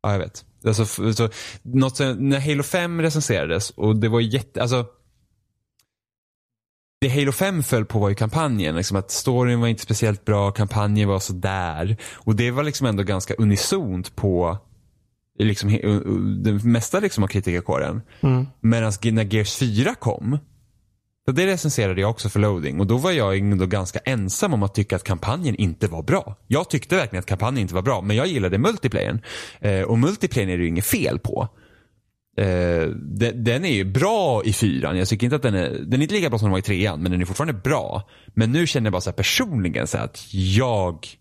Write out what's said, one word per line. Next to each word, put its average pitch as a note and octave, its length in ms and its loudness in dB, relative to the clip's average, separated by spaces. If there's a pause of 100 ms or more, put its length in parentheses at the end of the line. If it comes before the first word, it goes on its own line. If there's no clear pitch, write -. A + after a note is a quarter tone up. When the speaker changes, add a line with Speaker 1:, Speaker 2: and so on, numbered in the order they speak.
Speaker 1:
Ja, G2+ 100 0
jag G2+ 60 0
vet. - 260 -8 (220)
Alltså, A2 160 2
f-, G2+ 340 0
så, A2+ 120 2 (340)
något C3 340 0
så, C3 180 0
när C#3 260 0
Halo C#3+ 220 0
fem E3+ 400 -2
recenserades, G2+ 680 0
och G#2+ 260 2
det A2 120 2
var A#2 120 4
jätte-, A#2 420 -2
alltså, A#2+ 240 0 (2250)
det C#3 80 2
Halo C#3 240 2
fem F#3+ 300 0
föll A2+ 220 0
på A2 140 -2
var G2+ 100 2
ju G2+ 60 2
kampanjen. A2 600 0
Liksom, G2 200 -2
att F#2+ 140 -2
storyn B2 500 2
var A#2 80 2
inte A2 140 -2
speciellt G#2+ 420 0
bra, G2+ 260 2
kampanjen G#2 580 2
var G2 100 2
sådär. F#2 800 -2 (180)
Och A2 220 0
det A#2+ 140 2
var, C3+ 120 -2
liksom, C#3+ 240 -2
ändå G2+ 160 0
ganska G2 320 -2
unisont G2+ 840 0
på, F2 420 0 (800)
liksom, G#2 320 0
he-, G#2+ 160 2
u-, G#2 200 2
u-, G2 380 -2
den A2 280 2
mesta, A#2+ 280 0
liksom, F#3 240 0
av F#2+ 40 -2
kritikerkåren. F2 760 -2 (180)
Speaker 2:
Mm. C3 260 2 (140)
Speaker 1:
Medan A2+ 320 2 (100)
g-, A2+ 100 2
när A2 220 2
Gears G#2 220 0
fyra B2+ 380 0
kom, B2+ 440 -2 (880)
så C3+ 60 0
det F3 140 2
recenserade B2+ 540 0
jag G#2 100 2
också A2+ 180 -4
för G2+ 120 0
Loading, E2+ 400 0
och G2+ 60 2
då A2+ 100 2
var D#3+ 160 0
jag G2+ 260 0
ändå G2 280 2
ganska F#2+ 320 -2
ensam B2+ 560 -2
om G#2 80 2
att G2 120 -2
tycka G2 220 0
att - 80 -6
kampanjen A#2+ 500 -2
inte F#2+ 340 0
var E2 140 -6
bra. D3+ 340 -2 (100)
Jag D#3 240 0
tyckte - 260 0
verkligen A2 240 -2
att - 60 -10
kampanjen A2+ 360 0
inte F2 120 -2
var F#2 80 0
bra, A2 200 0
men G#2 140 2
jag C#3 100 2
gillade G2 320 0
multiplayern. A#2 640 0 (380)
Eh, F#2+ 220 0
och A2+ 160 2
multiplayern C3 520 0
är F2+ 80 -2
det F2 40 0
ju E2+ 60 0
inget E2+ 180 0
fel - 320 0
på. - 300 -4 (880)
Eh, F2 500 2 (300)
de-, A#2 260 0
den B2 200 2
är E3 100 0
ju G2 100 0
bra D3 600 0
i G#2+ 80 2
fyran. D#2 460 0
Jag F#2 100 0
tycker A2+ 180 0
inte C#3+ 100 0
att C3 60 -2
den A2 120 2
är, F2 160 0
den D2 220 -4
är C3 100 4
inte F3 120 0
lika E3+ 160 0
bra A2+ 80 0
som G#2 80 2
den G2 60 4
var F#2+ 60 2
i F#2+ 40 -2
trean, F2+ 400 0
men F2+ 100 0
den F2+ 80 2
är F2+ 40 0
fortfarande A2 360 -4
bra. G2+ 480 -2 (260)
Men A2+ 180 2
nu E3 140 2
känner A#2 200 0
jag G2+ 60 2
bara F2+ 80 0
så F#2 100 -4
här - 60 -8
personligen G2+ 680 0
så - 100 -4
här A1 80 -4
att - 300 -14
jag F#2+ 720 0 (140)